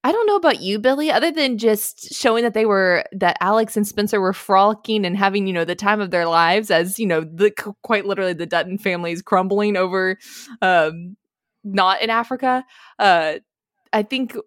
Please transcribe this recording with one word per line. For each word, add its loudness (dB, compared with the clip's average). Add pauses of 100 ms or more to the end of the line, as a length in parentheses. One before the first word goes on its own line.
I 2
don't 2
know 2
about 2
you, -2
Billy, 2
other 2
than -2
just -2
showing 0
that -2
they 2
were, 2
that 0
Alex 0
and 0
Spencer -2
were 0
frolicking 2
and -4
having, 0
you -2
know, 0
the -4
time 0
of -4
their 0
lives 2
as, 0
you -2
know, 2
the, 0
qu-, -10
quite -2
literally -2
the -6
Dutton -4
family -4
is -8
crumbling 0
over, 0 (420)
um, 0 (460)
not 0
in -2
Africa. -2 (340)
Uh, 4 (580)
I 2
think -6 (100)